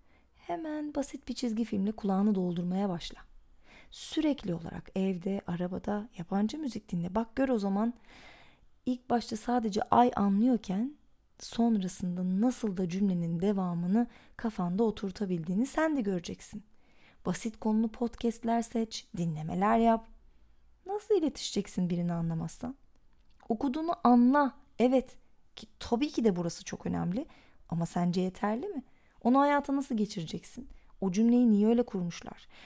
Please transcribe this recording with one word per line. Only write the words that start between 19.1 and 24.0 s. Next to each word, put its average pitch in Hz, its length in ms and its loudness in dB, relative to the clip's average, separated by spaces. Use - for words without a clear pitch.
dinlemeler 170 640 0
yap. 226 300 4
Nasıl 415 280 -2
iletişeceksin 208 760 -2
birini 175 220 -2
anlamazsan? 165 640 -4
Okuduğunu 285 460 -2